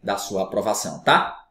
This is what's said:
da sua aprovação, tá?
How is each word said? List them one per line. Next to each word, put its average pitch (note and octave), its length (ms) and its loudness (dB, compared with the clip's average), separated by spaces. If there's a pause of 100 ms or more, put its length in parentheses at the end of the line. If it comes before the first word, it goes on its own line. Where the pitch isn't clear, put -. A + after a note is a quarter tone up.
da G2 140 -2
sua F#2+ 260 -2
aprovação, G#2 600 -2
tá? - 340 4 (140)